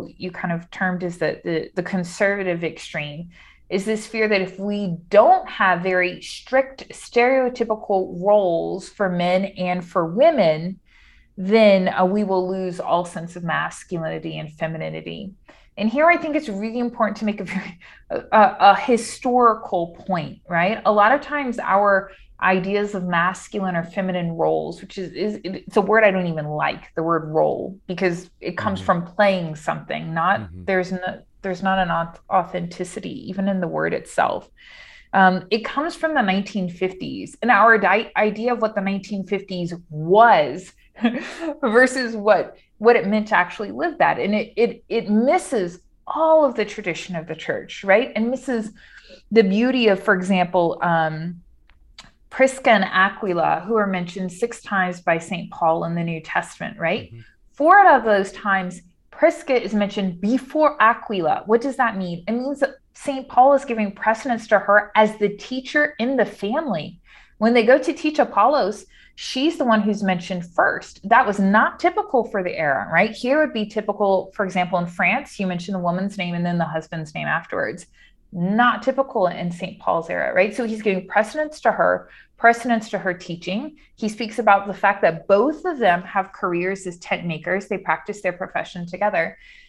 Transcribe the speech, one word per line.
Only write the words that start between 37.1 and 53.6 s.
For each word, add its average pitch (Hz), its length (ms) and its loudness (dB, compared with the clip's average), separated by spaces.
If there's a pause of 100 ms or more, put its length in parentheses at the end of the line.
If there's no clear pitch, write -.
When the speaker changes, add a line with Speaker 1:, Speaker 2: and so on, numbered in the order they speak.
Speaker 1:
and 226 100 2
our 214 260 6
di-, 196 380 2
idea 214 380 0
of 226 80 -4
what 214 140 -2
the 202 60 -2
nineteen 196 440 -6
fifties 180 480 -6 (160)
was 175 800 4 (240)
<laughs> 262 640 -6
versus 247 540 2
what, 202 420 2 (200)
what 233 180 6
it 190 120 0
meant 214 220 0
to 214 60 0
actually 185 360 -2
live 294 260 -4
that. 151 220 2
And 196 160 0
it, - 200 -4
it, - 340 0
it 226 200 -4
misses 226 720 0 (280)
all 311 380 4
of 247 100 0
the 214 100 -2
tradition 190 500 -8
of 165 120 -8
the 160 80 -8
church, - 480 -8
right? 214 320 4
And 220 140 0
misses 247 420 -4 (600)
the 214 120 6
beauty 233 440 2
of, 190 140 4
for 214 120 2
example, 180 680 0
um, 165 600 -2 (880)
Prisca 262 420 2
and 196 140 6
Aquila, 175 800 0